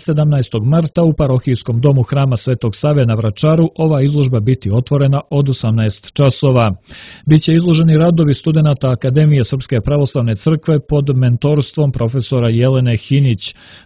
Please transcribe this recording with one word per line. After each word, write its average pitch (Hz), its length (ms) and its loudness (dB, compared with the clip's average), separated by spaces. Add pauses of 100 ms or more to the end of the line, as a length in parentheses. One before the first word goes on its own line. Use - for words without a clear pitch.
sedamnaestog 147 600 -2
marta, 165 360 0
u 165 100 2
parohijskom 127 680 -2
domu 139 220 2
Hrama 135 420 -2
Svetog 120 360 -4
Save 147 260 2
na 113 80 0
Vračaru 156 600 0
ova 156 260 0
izložba 139 380 0
biti 113 300 -2
otvorena 139 500 0 (100)
od 143 180 0
osamnaest 110 680 -2
časova. 127 600 0 (520)
Biće 156 280 2
izloženi 165 440 2
radovi 160 360 2
studenata 151 560 0
Akademije 139 600 2
Srpske 135 300 -4
pravoslavne 139 540 -2
crkve 156 440 -2 (100)
pod 143 280 0
mentorstvom 139 760 0
profesora 120 560 -2
Jelene 123 480 0
Hinić, 135 440 0 (460)